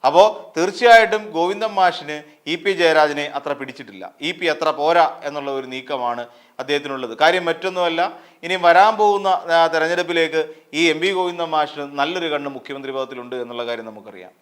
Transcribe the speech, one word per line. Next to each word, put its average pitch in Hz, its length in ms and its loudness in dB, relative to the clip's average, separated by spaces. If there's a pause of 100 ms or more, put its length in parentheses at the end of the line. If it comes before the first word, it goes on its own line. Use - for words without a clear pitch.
അപ്പോൾ 175 540 4
തീർച്ചയായിട്ടും 214 720 6
ഗോവിന്ദൻ 196 400 -2
മാഷിന് 165 520 -2 (240)
ഇ 160 80 -4
പി 175 160 -4
ജയരാജനെ 156 540 2 (100)
അത്ര 143 180 -6
പിടിച്ചിട്ടില്ല. 117 580 -14 (100)
ഇ 156 100 -6
പി 170 140 -8
അത്ര 156 240 0
പോരാ 151 540 2
എന്നുള്ള 143 280 -8
ഒരു 135 140 -6
നീക്കമാണ് 127 640 -6 (320)
അദ്ദേഹത്തിനുള്ളത്. 135 580 -4
കാര്യം 170 280 2
മറ്റൊന്നുമല്ല, 175 760 -2 (240)
ഇനി 175 180 -4
വരാൻ 180 360 6
പോകുന്ന, 202 300 2
ആ, 170 400 2
തെരഞ്ഞെടുപ്പിലേക്ക് 165 840 -2 (200)
ഈ 165 160 2
എം 156 100 0
വി 185 120 0
ഗോവിന്ദൻ 175 380 -4
മാഷിന് 147 340 -2
നല്ലൊരു 151 480 -4
കണ്ണ് 143 180 -4
മുഖ്യമന്ത്രി 135 420 -12
പദത്തിലുണ്ട് 127 440 -8
എന്നുള്ള 120 300 -8
കാര്യം 113 200 -8
നമുക്കറിയാം. 104 460 -18 (100)